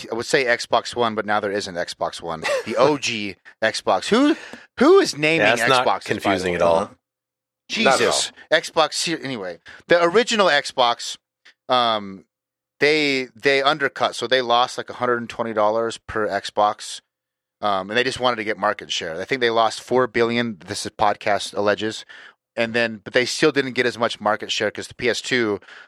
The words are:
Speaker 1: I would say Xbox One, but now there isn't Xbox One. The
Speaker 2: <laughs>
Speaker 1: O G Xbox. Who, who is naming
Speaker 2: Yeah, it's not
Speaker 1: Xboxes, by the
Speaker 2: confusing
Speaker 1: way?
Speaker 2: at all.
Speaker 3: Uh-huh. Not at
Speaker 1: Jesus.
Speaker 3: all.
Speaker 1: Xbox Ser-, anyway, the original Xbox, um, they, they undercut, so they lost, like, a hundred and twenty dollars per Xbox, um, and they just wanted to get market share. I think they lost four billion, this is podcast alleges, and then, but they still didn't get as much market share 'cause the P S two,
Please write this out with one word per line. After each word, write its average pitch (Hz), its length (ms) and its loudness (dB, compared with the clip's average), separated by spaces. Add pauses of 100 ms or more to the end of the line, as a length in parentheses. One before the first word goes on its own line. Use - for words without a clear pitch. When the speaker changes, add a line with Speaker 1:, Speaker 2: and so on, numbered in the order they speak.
(120)
Speaker 1:
I 113 40 -6
would 113 100 -6
say 139 200 0
Xbox 117 500 0
One, 113 200 0
but 104 100 -4
now 104 140 0
there 104 120 -2
isn't 98 240 -4
Xbox 87 460 -6
One. 82 200 -8 (240)
The 110 100 -6
Speaker 2:
<laughs> - 20 -6
Speaker 1:
O 143 200 4
G 104 400 -6 (260)
Xbox. 107 460 0
Who, 285 260 4 (440)
who 349 200 8
is - 180 0
naming 151 300 2
Speaker 2:
Yeah, 113 60 4
it's 117 140 0
not 127 160 4
Speaker 1:
Xboxes, - 20 -2
by 101 140 0
the - 60 -16
Speaker 2:
confusing 95 460 -2
Speaker 1:
way? 87 60 -2
Speaker 2:
at 85 40 0
all. 85 160 4
Speaker 3:
Uh-huh. 101 160 -4 (840)
Not 135 140 4
at 117 60 2
Speaker 1:
Jesus. 85 320 0 (200)
Speaker 3:
all. 160 80 4
Speaker 1:
Xbox 160 340 0
Ser-, 165 300 -4
anyway, 98 360 -8 (280)
the 175 160 6
original 202 440 4
Xbox, 131 720 0 (520)
um, 107 560 0 (540)
they, 143 560 2
they 135 280 2
undercut, 135 520 0
so 120 120 -6
they 131 140 2
lost, 120 360 0
like, 117 120 -10
a 101 40 -12
hundred 123 240 -2
and 117 120 -8
twenty 117 240 -6
dollars 107 440 0
per 107 300 -6
Xbox, 101 720 -2 (600)
um, 98 280 -2
and 110 80 -2
they 123 60 4
just 127 160 -4
wanted 123 160 2
to 110 80 -4
get 104 160 -4
market 101 320 -2
share. 82 280 -6
I 95 60 -8
think 135 160 -4
they 117 80 4
lost 113 320 2
four 127 240 2
billion, 117 600 0
this 101 180 -8
is 104 60 -10
podcast 104 640 -2
alleges, 104 480 -2 (500)
and 117 200 -2
then, 113 280 -2
but 110 100 -8
they 127 120 4
still 151 260 2
didn't 131 200 0
get 123 160 0
as 110 100 -4
much 113 220 -2
market 107 320 -2
share 107 180 -2
'cause 98 180 -10
the - 60 -18
P 123 160 -2
S 107 120 -2
two, 110 380 -2 (280)